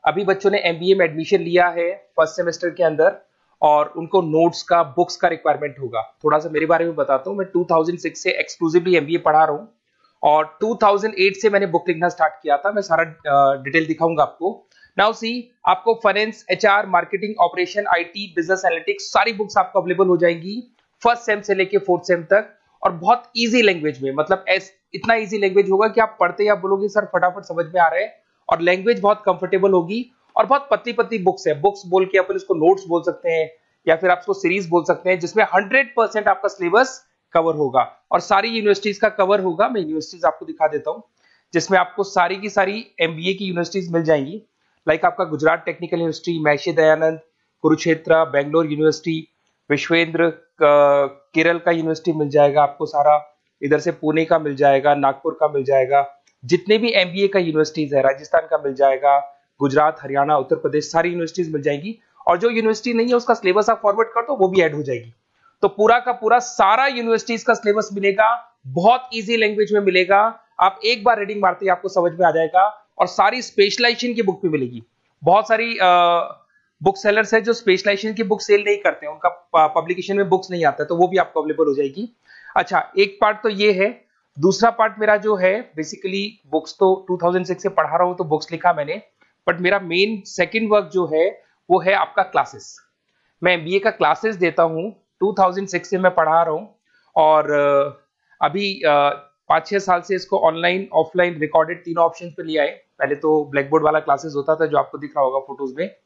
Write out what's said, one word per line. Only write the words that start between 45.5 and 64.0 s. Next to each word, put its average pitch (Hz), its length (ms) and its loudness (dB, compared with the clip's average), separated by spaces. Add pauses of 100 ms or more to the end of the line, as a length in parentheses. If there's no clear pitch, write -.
technical 170 300 -6
university, 165 460 -4
महर्षि 151 300 0
दयानंद, 156 480 2 (420)
कुरुक्षेत्र, 160 640 2
बैंगलोर 147 420 0
university, 156 640 -2 (420)
विश्वेंद्र, 165 540 0
अ, 143 840 2 (280)
केरल 165 240 2
का 175 120 -2
यूनिवर्सिटी 160 420 -2
मिल 151 160 -2
जाएगा 147 340 4
आपको 143 240 -2
सारा, 147 420 2 (340)
इधर 147 160 2
से 165 120 -2
पुणे 156 340 -2
का 160 140 2
मिल 147 180 -4
जाएगा, 139 380 4
नागपुर 143 460 -2
का 151 80 2
मिल 143 160 -2
जाएगा, 139 460 2 (340)
जितने 175 340 2
भी 226 140 -2
एमबीए 190 360 0
का 196 100 0
universities 156 560 -2
है, 135 80 4
राजस्थान 139 480 0
का 156 80 0
मिल 139 160 -4
जाएगा, 139 600 2 (240)
गुजरात, 151 420 2
हरियाणा, 139 340 0
उत्तर 135 200 0
प्रदेश, 147 360 -4
सारी 165 160 0
universities 165 440 -6
मिल 147 100 -6
जाएंगी। 147 360 -6 (280)
और 175 120 2
जो 226 120 0
university 220 460 -2
नहीं 233 120 0
है 247 60 2
उसका 240 200 2
syllabus 202 360 0
आप 220 120 0
forward 214 260 0